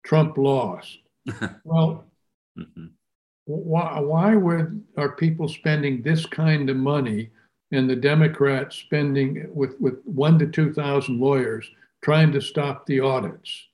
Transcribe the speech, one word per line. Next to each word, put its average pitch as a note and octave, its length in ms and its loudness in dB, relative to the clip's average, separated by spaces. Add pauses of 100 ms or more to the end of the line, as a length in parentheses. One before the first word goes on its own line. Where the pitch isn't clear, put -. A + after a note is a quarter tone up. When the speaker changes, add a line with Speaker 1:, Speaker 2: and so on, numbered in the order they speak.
Speaker 1:
Trump D#3 340 2
lost." C3+ 600 -2 (280)
Speaker 2:
<laughs> A2+ 380 -10
Speaker 1:
Well, D#3+ 420 0 (500)
Speaker 2:
Mm-hmm. E2 300 -16 (600)
Speaker 1:
why, D#3+ 540 -4
why E3 360 2
would, E3+ 480 0 (120)
are C#3+ 200 -4
people D#3+ 320 0
spending C#3+ 560 -2
this D#3+ 240 0
kind D#3 420 0
of C3+ 80 0
money C3 540 -2 (400)
and C3 180 2
the B2+ 60 0
Democrats C#3 800 2
spending C#3 800 -2
with, C3+ 280 -4
with B2+ 140 0 (100)
one D#3+ 320 4
to D#3+ 80 4
two D#3 260 0
thousand C#3 480 -2
lawyers B2 480 0 (360)
trying D#3 280 4
to C#3 100 0
stop C#3+ 440 -6
the C3+ 140 0
audits? C3 760 -4